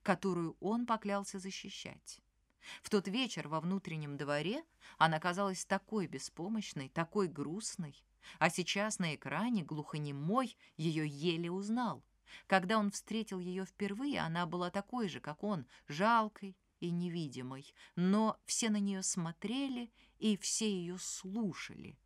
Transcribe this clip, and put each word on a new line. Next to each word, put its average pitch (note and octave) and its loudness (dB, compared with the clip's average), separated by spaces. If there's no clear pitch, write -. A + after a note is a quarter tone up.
которую F3 2
он A#3 0
поклялся G3+ -2
защищать? - -12
В - -12
тот G3+ 4
вечер F#3 -2
во D#3+ 2
внутреннем D#3+ -2
дворе D3+ 0
она D#3+ 6
казалась F#3 0
такой G3 0
беспомощной, E3 -6
такой E3 0
грустной, D#3 -6
а E3 6
сейчас G3 0
на E3 0
экране F3+ 0
глухонемой D3+ 0
её D#3 2
еле E3 0
узнал. G3+ -2
Когда F#3+ 6
он G3+ 4
встретил G#3 -4
её F3+ -2
впервые, G3+ -2
она E3 0
была F3 -2
такой G3+ -2
же, B2+ -6
как - -8
он, F#3+ -2
жалкой G#3 2
и F3 -2
невидимой, C#3 -4
но G3+ 4
все - 0
на G#3 2
неё G3 0
смотрели, A#3 -2
и G#3+ 4
все - 0
её F3+ -2
слушали. - -6